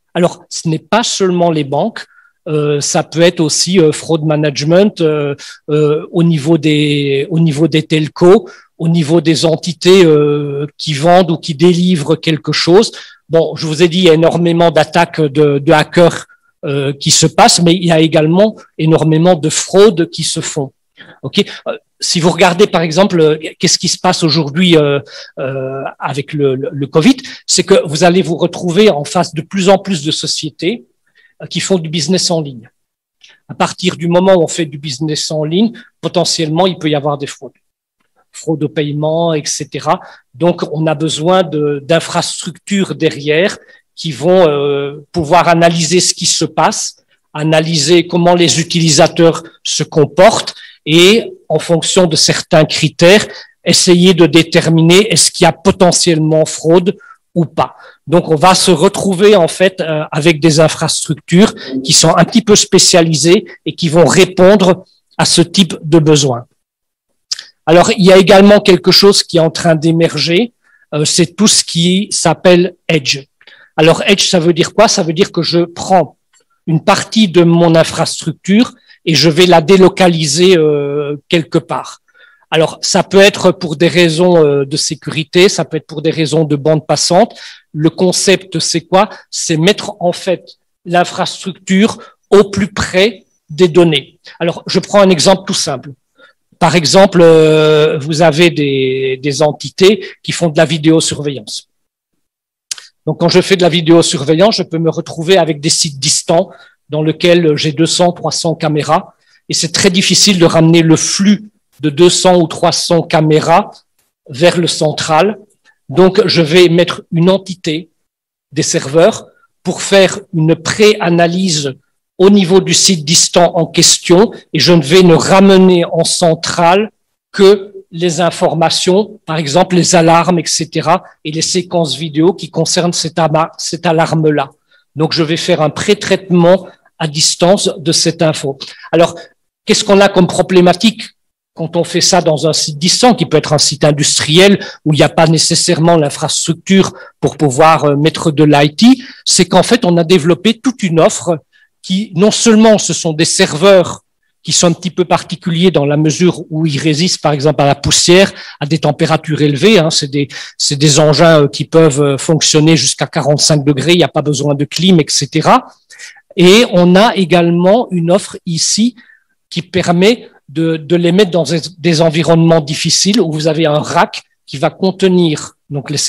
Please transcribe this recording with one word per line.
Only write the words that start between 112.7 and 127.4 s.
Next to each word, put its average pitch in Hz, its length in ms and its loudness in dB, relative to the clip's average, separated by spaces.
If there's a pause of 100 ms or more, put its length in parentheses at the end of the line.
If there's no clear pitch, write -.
cents 165 300 -2
caméras 156 680 0 (600)
vers 165 280 0
le 165 100 -2
central. 160 680 -2 (520)
Donc, 185 340 2
je 170 160 0
vais 170 280 4
mettre 170 340 -2 (100)
une 170 160 0
entité 185 640 -4 (640)
des 143 100 -4
serveurs 165 640 0 (360)
pour - 200 -8
faire 196 380 0 (120)
une 160 220 0
pré-analyse 170 1200 0 (420)
au 190 140 4
niveau 190 300 4
du 165 140 -4
site 170 300 0
distant 170 520 0
en 165 100 0
question 175 640 2 (220)
et 156 80 -4
je 156 120 2
ne 170 100 4
vais 170 200 4
ne 170 120 6
ramener 190 680 4
en 220 200 -2
centrale 175 880 0 (400)
que 196 400 2 (180)